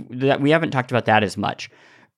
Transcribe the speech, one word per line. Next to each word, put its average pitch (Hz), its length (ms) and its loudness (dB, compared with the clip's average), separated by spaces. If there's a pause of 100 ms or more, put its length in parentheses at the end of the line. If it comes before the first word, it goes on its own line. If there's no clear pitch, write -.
(100)
th-, 131 300 0
we 139 100 2
haven't 165 220 2
talked 127 180 -4
about 120 160 0
that 107 160 4
as 95 160 -4
much. - 320 -6 (480)